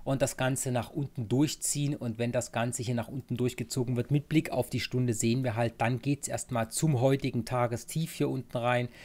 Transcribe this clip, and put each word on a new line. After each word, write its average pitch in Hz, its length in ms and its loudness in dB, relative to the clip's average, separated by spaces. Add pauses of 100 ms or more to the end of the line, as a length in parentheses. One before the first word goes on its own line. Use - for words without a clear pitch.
und 135 200 0
das - 160 0
Ganze 131 340 0
nach 117 180 0
unten 127 380 -4
durchziehen. 143 640 2
Und 117 240 -4
wenn 117 140 0
das 120 200 -2
Ganze 120 300 -2
hier 120 120 -2
nach 117 140 -2
unten 127 280 -6
durchgezogen 123 600 -2
wird, 120 140 -2
mit 143 200 0
Blick 160 200 2
auf - 200 0
die 127 100 -2
Stunde, 123 320 0
sehen 113 320 2
wir 113 120 0
halt, 117 200 0
dann 117 240 0
geht's 143 260 -2
erstmal 117 440 -2
zum 147 320 2
heutigen 135 420 2
Tagestief 123 720 -2
hier 143 160 0
unten 131 260 -6
rein. 123 320 2 (160)